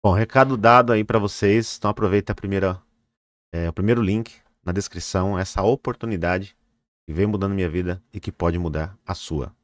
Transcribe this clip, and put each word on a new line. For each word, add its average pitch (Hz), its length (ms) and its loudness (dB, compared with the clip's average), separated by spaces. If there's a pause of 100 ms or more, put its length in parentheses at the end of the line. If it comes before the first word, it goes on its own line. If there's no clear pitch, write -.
Bom, 95 100 4
recado 131 440 2
dado 120 340 6
aí 107 120 2
pra 113 160 0
vocês. 104 580 0
Então 104 140 -2
aproveita 101 400 0
a 95 40 -2
primeira, 95 460 -2 (720)
é, 85 140 -2
o 82 60 -4
primeiro 113 280 2
link 107 320 -2 (300)
na 90 80 -6
descrição, 92 680 -4
essa 95 240 -4
oportunidade 98 960 -2 (500)
que 78 80 -10
vem 92 120 0
mudando 98 280 -2
minha 92 160 -2
vida 90 320 -4 (120)
e 98 60 -10
que - 120 -8
pode 85 260 -2
mudar 82 480 -4
a 92 80 -8
sua. 71 400 -8 (100)